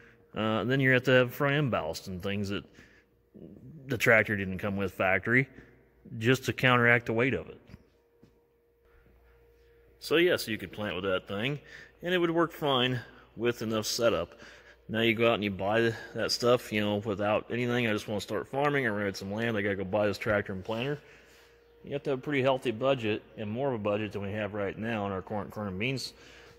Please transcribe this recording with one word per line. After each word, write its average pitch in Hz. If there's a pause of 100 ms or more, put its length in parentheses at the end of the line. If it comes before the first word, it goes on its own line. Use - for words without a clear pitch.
(360)
Uh, 110
and 110
then 139
you 131
have 127
to 135
have 127
front 143
end 147
ballast 82
and 92
things 101
that 95 (1200)
the 127
tractor 110
didn't 95
come 101
with 98
factory, 110 (720)
just 120
to 120
counteract 120
the 117
weight 120
of 80
it. - (2500)
So -
yes, 170
you 110
could 92
plant 104
with 92
that 92
thing, 123 (420)
and 175
it 185
would 170
work 165
fine 127 (360)
with 117
enough 110
setup. 95 (540)
Now 110
you 113
go 117
out 117
and 101
you 104
buy 107 (200)
that 104
stuff, 123
you 107
know, 104
without 104
anything. 120
"I 107
just 107
wanna 107
start 95
farming, 139
I 110
rented 101
some 98
land, 113
I 101
gotta 101
go 98
buy 104
this 98
tractor 104
and 95
planter." 123 (840)
You -
have 139
to 151
have 135
a 131
pretty 147
healthy 131
budget, 117 (140)
and 104
more 127
of 131
a 113
budget 104
than 98
we 98
have 104
right 98
now 107
in 101
our 95
current 104
corn 104
and 92
beans 127 (460)